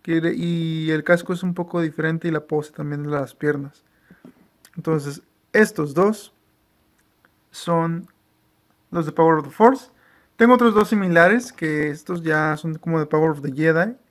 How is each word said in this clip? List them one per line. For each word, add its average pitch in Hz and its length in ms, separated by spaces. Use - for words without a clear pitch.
Quiere, 165 340
y 165 560
el 156 140
casco 175 300
es 175 80
un 180 100
poco 175 300
diferente 160 440
y 170 40
la 156 160
pose 151 260
también 147 300
de 147 80
las 139 240
piernas. 143 500
Entonces, 151 480
estos 208 400
dos 196 400
son 165 580
los 170 140
de 151 80
Power 160 280
of 147 40
the 135 60
Force. 247 400
Tengo 233 180
otros 240 200
dos 208 140
similares, 190 640
que 151 380
estos 170 320
ya 156 340
son 160 200
como 165 220
de 117 60
Power 156 280
of 143 100
the 139 100
Jedi. 160 420